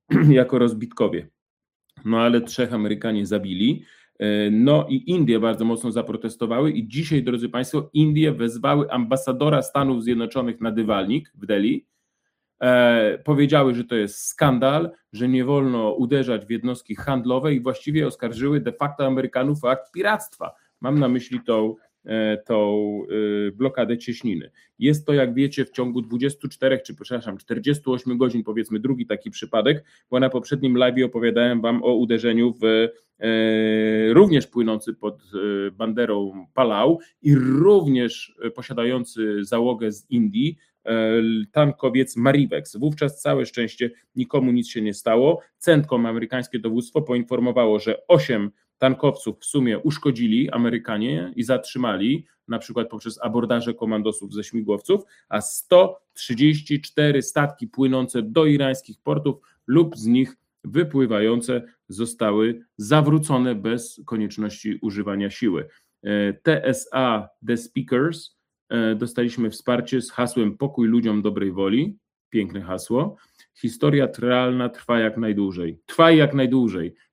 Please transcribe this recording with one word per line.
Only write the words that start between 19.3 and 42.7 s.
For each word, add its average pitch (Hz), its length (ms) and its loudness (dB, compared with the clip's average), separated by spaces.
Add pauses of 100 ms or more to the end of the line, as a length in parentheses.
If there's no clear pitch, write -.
o 123 80 2
akt 131 200 -6
piractwa. 202 600 -4 (300)
Mam 143 180 0
na 135 80 4
myśli 123 380 -2
tą, 110 300 0 (300)
e, 107 320 -2
tą, 107 440 0 (640)
e, 98 40 -6
blokadę 120 460 -2
cieśniny. 117 540 -6 (300)
Jest 151 240 2
to, 147 80 2
jak 131 200 2
wiecie, 139 320 -2
w - 60 -12
ciągu 123 300 -4
dwudziestu 123 460 -4
czterech, 131 360 -2
czy - 120 -16
przepraszam, 110 420 -10
czterdziestu 135 540 -4
ośmiu 123 260 -4
godzin, 120 260 0
powiedzmy, 110 360 -4
drugi 123 260 -2
taki 107 260 -6
przypadek, 117 520 0 (260)
bo 127 100 0
na 131 100 2
poprzednim 131 440 -2
live'ie 123 300 2
opowiadałem 117 580 0
wam 117 220 -2
o 123 100 4
uderzeniu 117 680 2
w, 110 40 2 (540)
e, 110 920 2
również 165 340 8
płynący 110 460 -2
pod, 104 300 -10 (440)
e, 95 40 -8
banderą 104 840 -4
Palau 127 460 2 (220)
i 143 140 6
również, 135 1080 2
e, 113 100 -6
posiadający 117 920 -4
załogę 117 460 -2
z - 180 -16
Indii, 120 480 0 (280)
e, 110 260 0 (400)
tankowiec 131 680 0
Marivex. 123 600 0